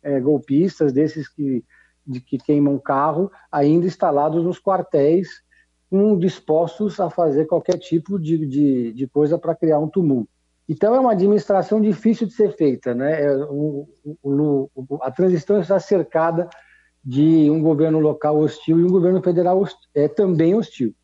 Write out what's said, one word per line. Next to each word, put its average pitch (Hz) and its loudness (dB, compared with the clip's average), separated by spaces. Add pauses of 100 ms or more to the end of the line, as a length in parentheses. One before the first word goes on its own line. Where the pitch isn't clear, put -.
é, 139 -2
golpistas, 147 0
desses 151 -2
que, 135 -6 (440)
de, 127 -10
que 127 -8
queimam 143 0
carro, 151 -2 (220)
ainda 156 2
instalados 160 -2
nos 170 -4
quartéis, 175 -2 (500)
um, 202 2
dispostos 170 -2
a 175 -4
fazer 156 0
qualquer 175 -2
tipo 170 -4
de, 156 -2
de, 131 0
de 131 -6
coisa 147 0
pra 165 0
criar 156 2
um 156 -2
tumulto. 139 0 (360)
Então, 202 0
é 262 4
uma 247 2
administração 202 2
difícil 214 0
de - -10
ser - 0
feita, 127 -2
né? 143 -2
É, 143 0 (140)
o, 143 -6 (360)
o, 139 0
o, 135 -10
a 127 -6
transição 185 0
está 180 0
cercada 165 -2 (560)
de 147 4
um 160 0
governo 156 2
local 151 0
hostil 160 0
e 170 4
um 180 2
governo 185 2
federal 180 0
host-, 196 -4 (180)
é, 147 0
também 175 2
hostil. 131 -4